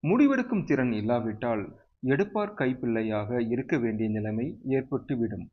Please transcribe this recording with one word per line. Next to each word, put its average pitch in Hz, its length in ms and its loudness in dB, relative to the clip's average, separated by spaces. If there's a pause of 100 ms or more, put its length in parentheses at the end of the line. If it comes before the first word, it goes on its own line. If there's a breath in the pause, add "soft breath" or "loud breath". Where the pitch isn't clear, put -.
முடிவெடுக்கும் 247 600 4
திறன் 131 260 2
இல்லாவிட்டால், 110 840 -2 (260 soft breath)
எடுப்பார் 202 520 0
கைப்பிள்ளையாக 113 960 0
இருக்க 123 280 0
வேண்டிய 110 320 0
நிலைமை 110 480 -2 (120)
ஏற்பட்டுவிடும். 127 840 -2